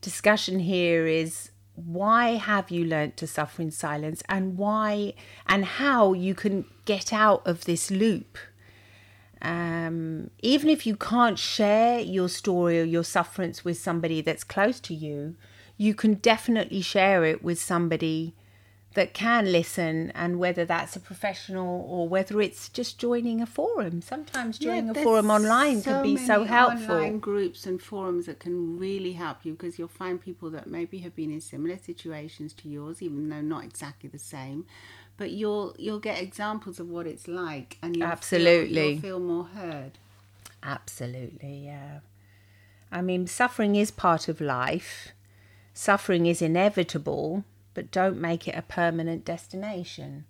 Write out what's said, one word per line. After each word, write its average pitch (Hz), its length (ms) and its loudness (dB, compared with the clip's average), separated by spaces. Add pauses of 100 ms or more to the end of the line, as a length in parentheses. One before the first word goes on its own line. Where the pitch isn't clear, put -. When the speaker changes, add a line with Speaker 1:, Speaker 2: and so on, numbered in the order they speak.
Speaker 1:
discussion 202 580 2
here 170 480 4
is, 160 440 0 (240)
why 202 560 2
have 214 400 0
you 170 120 2
learnt 151 320 0
to - 100 -6
suffer 156 360 -4
in 160 100 -2
silence, 151 560 -4
and 190 300 -2
why 208 560 0 (340)
and 196 160 4
how 240 480 4
you 185 240 0
can 196 300 -2 (180)
get 202 300 -2
out 214 340 6
of 170 160 -2
this 170 260 0
loop? 202 480 2 (1040)
Um, 165 880 -4 (120)
even 285 280 4
if 302 160 4
you 220 120 0
can't 233 420 4
share 220 600 4
your 185 280 0
story 175 540 2
or - 20 4
your 165 220 2
sufferance - 580 -2
with 170 140 -2
somebody 165 440 -2
that's 156 220 -2
close 214 380 0
to - 120 -10
you, 151 420 -6 (420)
you 208 180 2
can 214 200 4
definitely 220 680 2
share 190 420 4
it 160 180 2
with 170 180 -2
somebody 165 760 0 (600)
that 208 180 2
can 220 380 2
listen, 165 640 0
and 175 240 -2
whether 175 260 0
that's 170 300 -2
a 190 40 -10
professional 185 880 -6
or 175 220 -2
whether 190 320 0
it's - 280 -4
just - 300 -6
joining 240 400 0
a 233 60 0
forum. 226 560 -2
Sometimes 254 580 -8
Speaker 2:
Yeah, 311 120 -2
Speaker 1:
joining 226 180 -2
a 226 40 -2
Speaker 2:
there's 294 100 0
Speaker 1:
forum 220 260 6
online 220 540 4
can 269 140 0
Speaker 2:
so 277 60 0
Speaker 1:
be 277 140 2
so 220 220 4
Speaker 2:
many 214 100 0
Speaker 1:
helpful. 233 460 4
Speaker 2:
online 214 240 0
groups 202 480 -4
and 185 120 -4
forums 185 460 -4
that - 140 -12
can 175 400 -6
really 190 340 -4
help 170 320 -10
you, 160 100 -8
'cause 170 220 -10
you'll 170 100 -8
find 180 320 -8
people 175 300 -12
that 156 180 -12
maybe 170 320 -8
have 175 160 -12
been 156 160 -6
in 156 80 -6
similar 160 380 -8
situations 160 760 -12
to - 140 -18
yours, 147 360 -12
even 151 260 -6
though 151 120 -8
not 151 220 -6
exactly 143 460 -16
the 143 100 -18
same. 139 460 -12 (520)
But 208 140 -8
you'll, 208 460 -4
you'll 208 220 -6
get 214 200 -6
examples 202 600 -8
of 170 100 -10
what 170 160 -8
it's - 220 -12
like, 170 560 -8
and 170 120 -4
you'll 170 120 0
Speaker 1:
Absolutely. 170 640 4
Speaker 2:
feel, 151 200 4
you'll 151 80 -4
feel 185 180 -6
more 175 240 -2
heard. 165 480 -12 (720)
Speaker 1:
Absolutely, 139 1040 -10
yeah. 143 340 -14 (920)
I 175 120 -4
mean, 180 240 0
suffering 220 480 2
is 208 160 4
part 165 360 2
of 160 140 -4
life. 143 680 -4 (680)
Suffering 196 500 2
is 170 160 4
inevitable, 170 1040 0 (300)
but - 180 -12
don't 190 280 2
make 170 280 -4
it - 80 -6
a 170 60 -8
permanent 165 640 -2
destination. 170 1040 -10